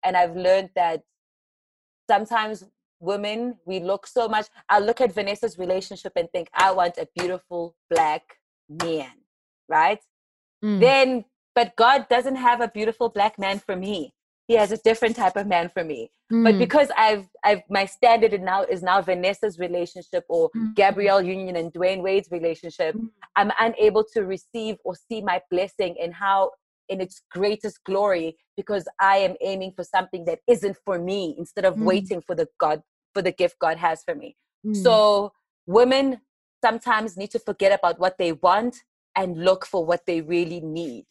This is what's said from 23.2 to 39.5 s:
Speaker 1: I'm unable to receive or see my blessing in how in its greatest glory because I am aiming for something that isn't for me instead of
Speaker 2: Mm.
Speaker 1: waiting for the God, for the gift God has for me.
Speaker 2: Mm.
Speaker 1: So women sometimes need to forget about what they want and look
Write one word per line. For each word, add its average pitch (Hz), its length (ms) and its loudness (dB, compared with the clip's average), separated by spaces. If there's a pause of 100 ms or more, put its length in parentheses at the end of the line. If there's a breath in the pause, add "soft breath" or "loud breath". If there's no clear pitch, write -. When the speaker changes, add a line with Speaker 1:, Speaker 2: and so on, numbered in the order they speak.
Speaker 1:
I'm 202 240 2
unable 214 440 2 (100)
to 214 100 -2
receive 208 600 -8
or 185 120 -6
see 220 260 -12
my 190 180 -2 (100)
blessing 180 460 -4
in 170 160 -8
how 196 400 0 (360)
in 190 120 -6
its 185 300 -10
greatest 208 540 -4
glory 185 520 -2 (200)
because 196 300 -6 (140)
I 196 180 4
am 185 220 0
aiming 190 360 -6
for 180 80 -10
something 185 420 -4
that 165 220 -4
isn't 202 360 2
for 185 140 -2
me 180 400 -4
instead 185 260 -8
of 185 120 4
Speaker 2:
Mm. 214 80 -2
Speaker 1:
waiting 190 360 0
for 180 140 -8
the 160 140 -4 (100)
God, 156 240 0 (320)
for 202 80 -2
the 175 100 0
gift - 260 -2
God 165 200 -2
has 165 240 -2
for 170 120 -8
me. - 220 -18 (280)
Speaker 2:
Mm. 214 180 -4
Speaker 1:
So 208 500 4 (340)
women 254 540 4 (440)
sometimes 220 520 0
need 196 160 -10
to 226 60 -4
forget 196 340 2
about 180 260 0
what 185 200 -2
they 175 140 0
want 196 440 2 (380)
and 180 300 -4
look 185 220 4